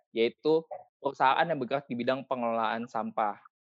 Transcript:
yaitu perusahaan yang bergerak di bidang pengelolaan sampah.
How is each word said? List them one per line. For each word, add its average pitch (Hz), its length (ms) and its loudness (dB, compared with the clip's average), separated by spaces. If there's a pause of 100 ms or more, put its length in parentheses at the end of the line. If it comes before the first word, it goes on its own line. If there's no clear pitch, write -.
(120)
yaitu 151 480 2 (400)
perusahaan 139 480 2
yang 156 80 2
bergerak 131 320 -4
di 120 80 -6
bidang 123 320 -2
pengelolaan 113 560 -2
sampah. 110 560 -4 (240)